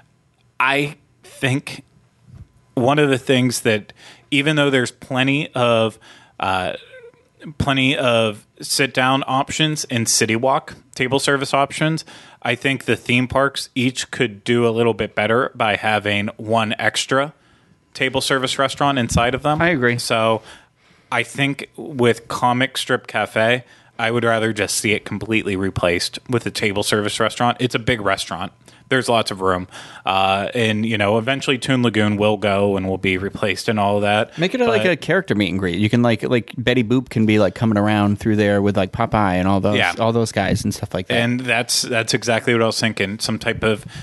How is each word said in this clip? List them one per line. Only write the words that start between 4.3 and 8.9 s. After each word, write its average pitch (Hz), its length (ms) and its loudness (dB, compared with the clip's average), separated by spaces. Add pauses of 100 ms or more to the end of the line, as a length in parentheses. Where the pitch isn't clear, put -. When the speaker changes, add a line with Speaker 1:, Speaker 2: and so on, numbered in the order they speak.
Speaker 1:
even 147 260 2
though 143 140 2
there's 127 200 2
plenty 139 640 -2
of, 113 440 2 (420)
uh, 92 340 -2 (840)
plenty 135 380 0
of 113 500 0 (140)
sit-down 135 680 0